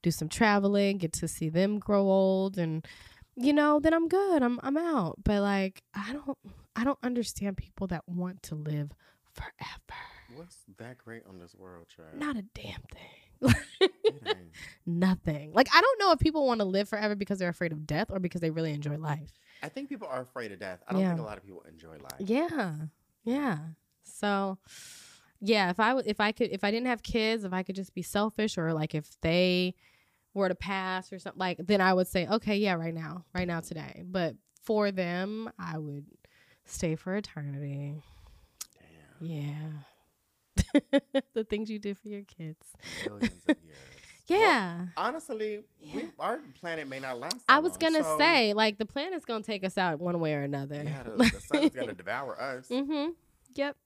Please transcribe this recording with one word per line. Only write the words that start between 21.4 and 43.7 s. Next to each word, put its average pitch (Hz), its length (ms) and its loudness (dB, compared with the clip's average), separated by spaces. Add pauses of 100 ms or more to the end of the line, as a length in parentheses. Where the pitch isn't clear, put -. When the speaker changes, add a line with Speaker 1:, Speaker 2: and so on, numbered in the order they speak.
Speaker 2:
people 92 240 -18
enjoy 80 280 -20
life. 135 220 -14
Speaker 1:
Yeah. 233 540 2 (500)
Yeah. 247 360 0 (440)
So, 196 540 -2 (840)
yeah, 202 280 4
if 175 100 -2
I 220 100 6
w-, 254 200 2
if 208 100 -2
I 214 120 4
could, 220 200 0
if 190 120 -4
I 202 80 2
didn't 233 160 0
have 240 160 -2
kids, 220 400 0
if 185 100 -4
I 185 100 0
could 185 120 -6
just 190 180 -8
be 185 80 -6
selfish, 214 560 0
or, 165 160 0
like, 156 220 0
if - 260 -6
they 180 540 4 (580)
were 196 160 2
to 185 60 0
pass 185 580 -4
or 185 60 -12
something, 175 200 -12
like, 180 200 0
then 196 220 4
I 185 120 8
would 185 140 4
say, 180 200 0
"Okay, 208 300 0
yeah, 202 160 2
right 165 200 -2
now, 160 320 -10 (100)
right 180 120 -2
now, 170 120 -2
today." 160 460 -10
But 180 300 -2 (280)
for 208 280 2
them, 190 680 -4
I 165 180 -8
would 147 280 -8 (600)
stay 160 300 -2
for 185 200 -6
eternity. 143 840 -6 (1160)
Speaker 2:
Damn. 160 100 -10
Speaker 1:
Yeah. 147 240 -6 (220)
<laughs> 147 60 -12 (1500)
The 220 100 -2
things 214 260 -4
you 214 100 -4
do 202 140 -4
for 202 140 -12
your 202 160 -10
kids. 160 440 -14 (380)
Speaker 2:
Millions 220 260 -2 (160)
of 302 160 4
years. 151 180 -20